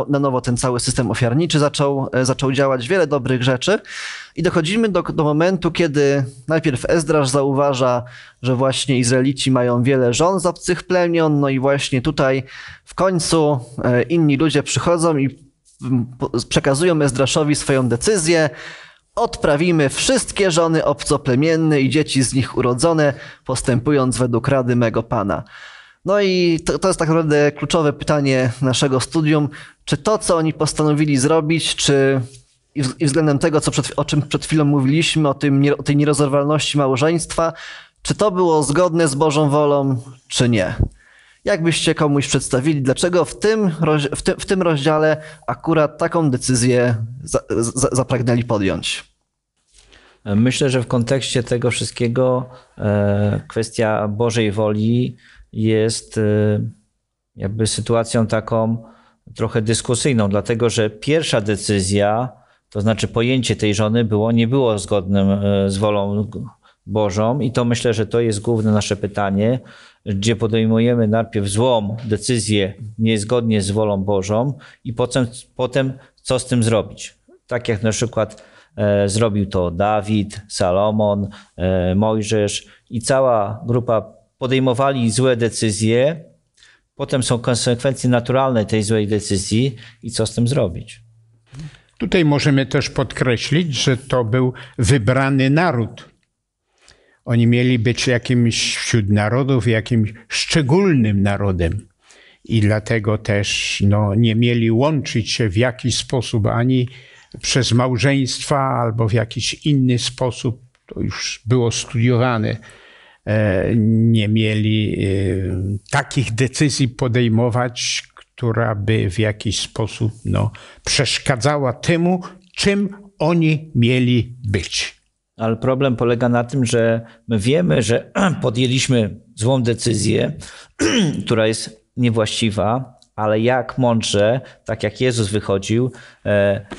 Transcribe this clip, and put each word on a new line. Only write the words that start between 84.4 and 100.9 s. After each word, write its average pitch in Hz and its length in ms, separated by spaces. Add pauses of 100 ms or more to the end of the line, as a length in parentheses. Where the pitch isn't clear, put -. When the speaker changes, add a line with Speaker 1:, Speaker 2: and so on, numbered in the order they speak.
Speaker 2:
złe 127 260
decyzje. 113 880 (720)
Potem 139 280
są 117 160
konsekwencje 123 720
naturalne 123 560
tej 110 160
złej 107 260
decyzji 107 680 (260)
i 113 80
co 110 160
z - 80
tym 117 140
zrobić. 117 540 (960)
Speaker 3:
Tutaj 185 260
możemy 143 420
też - 240
podkreślić, 135 840
że 127 220
to 127 280
był 127 280 (260)
wybrany 131 720
naród. 143 580 (1160)
Oni 117 220
mieli 123 320
być 117 280
jakimś 120 680
wśród 107 320
narodów, 117 580
jakimś 110 460 (160)
szczególnym 139 920